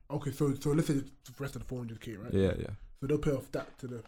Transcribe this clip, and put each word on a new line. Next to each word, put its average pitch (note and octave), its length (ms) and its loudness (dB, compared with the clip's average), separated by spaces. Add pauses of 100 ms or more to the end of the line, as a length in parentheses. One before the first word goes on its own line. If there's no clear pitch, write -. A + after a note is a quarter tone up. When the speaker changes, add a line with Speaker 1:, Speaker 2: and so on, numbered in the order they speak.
(120)
Speaker 1:
Okay, - 200 -2
so, C#3+ 220 2
so C#3+ 180 0
let's D#3 160 4
say D#3+ 80 4
the C3+ 80 2 (360)
rest - 160 -6
of A#2 60 -8
the - 60 -10
four B2+ 120 -4
hundred A2+ 200 -6
K, A2+ 160 -8
right? G#2 180 -6
Speaker 2:
Yeah, F#2+ 260 6
yeah. - 80 -2 (340)
Speaker 1:
So C3 60 -2
they'll D3 100 4
pay D3 140 4
off C3 220 -2
that - 260 -6
to C3 80 -8
the, A#2+ 200 -8